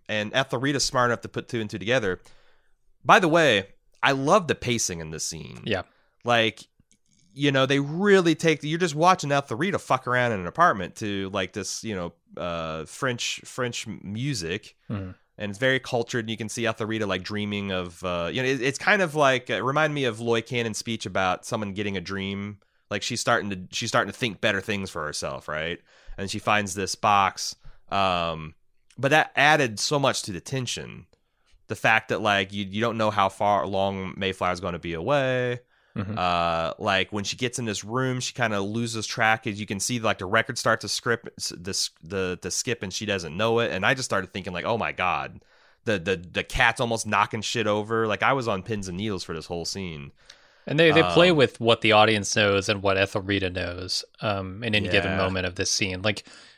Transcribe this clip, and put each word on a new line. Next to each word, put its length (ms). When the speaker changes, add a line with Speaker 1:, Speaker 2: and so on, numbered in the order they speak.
Speaker 1:
And 240
Ethelrita's 540
smart 260
enough 100
to 80
put 200
two 100
and 100
two 80
together. 440
By 160
the 80
way, 400
I 120
love 340
the 80
pacing 460
in 100
this 140
scene. 400
Speaker 2:
Yeah. 160
Speaker 1:
Like, 380
you 180
know, 140
they 160
really 540
take, 280
you're 160
just 160
watching 360
Ethelrita 500
fuck 260
around 240
in 80
an 80
apartment 500
to, 340
like, 200
this, 320
you 120
know, 180
uh, 440
French, 580
French 440
music. 920
Speaker 2:
Mm-hmm. 220
Speaker 1:
And 120
it's 80
very 220
cultured, 460
and 40
you 80
can 120
see 140
Ethelrita, 440
like, 160
dreaming 480
of, 320
uh, 280
you 120
know, 40
it, 140
it's 160
kind 240
of 140
like, 340
uh, 140
remind 280
me 120
of 160
Loy 240
Cannon's 340
speech 300
about 400
someone 260
getting 240
a 40
dream. 580
Like, 100
she's 200
starting 280
to, 120
she's 180
starting 220
to 60
think 220
better 220
things 300
for 120
herself, 440
right? 320
And 140
she 80
finds 380
this 180
box. 640
Um, 640
but 100
that 260
added 440
so 180
much 260
to 80
the 100
tension. 640
The 60
fact 340
that, 120
like, 320
you, 120
you 160
don't 160
know 120
how 200
far, 360
long 520
Mayflower's 420
gonna 180
be 160
away. 680
Speaker 2:
Mm-hmm. 240
Speaker 1:
Uh, 640
like, 320
when 140
she 100
gets 240
in 60
this 180
room, 380
she 120
kinda 280
loses 440
track. 400
As 140
you 60
can 160
see, 180
like, 200
the 60
records 360
start 200
to 60
script, 400
s-, 200
the 140
s-, 180
the, 400
the 80
skip, 320
and 120
she 120
doesn't 300
know 240
it. 140
And 120
I 80
just 120
started 260
thinking, 220
like, 100
"Oh 140
my 160
God, 480
the, 160
the, 160
the 300
cat's 340
almost 260
knocking 360
shit 260
over." 400
Like, 160
I 80
was 160
on 160
pins 240
and 80
needles 300
for 80
this 140
whole 180
scene. 480
Speaker 2:
And 140
they, 120
they 120
play 280
Speaker 1:
Um, 40
Speaker 2:
with 240
what 220
the 100
audience 460
knows 320
and 120
what 140
Ethelrita 560
knows, 540
um, 420
in 100
any 140
given 240
Speaker 1:
Yeah. 60
Speaker 2:
moment 280
of 100
this 160
scene. 320
Like, 200